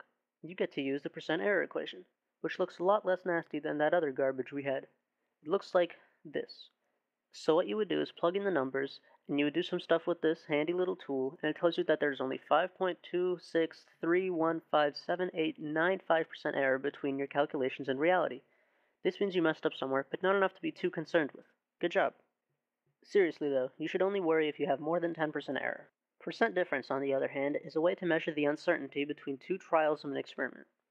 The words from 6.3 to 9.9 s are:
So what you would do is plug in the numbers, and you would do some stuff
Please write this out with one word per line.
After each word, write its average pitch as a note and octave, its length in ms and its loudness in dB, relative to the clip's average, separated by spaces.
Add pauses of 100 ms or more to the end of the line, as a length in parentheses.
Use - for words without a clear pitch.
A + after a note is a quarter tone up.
So - 240 2
what F3 100 2
you G#3 100 -4
would G#3+ 120 -2
do D3+ 120 0
is D3 120 -4
plug F3 240 -2
in G3+ 80 -4
the G3 60 0
numbers, C3+ 500 -2 (260)
and C#3 120 -2
you D3 80 2
would C#3 80 -2
do E3+ 80 -2
some F3 180 -4
stuff E3 260 2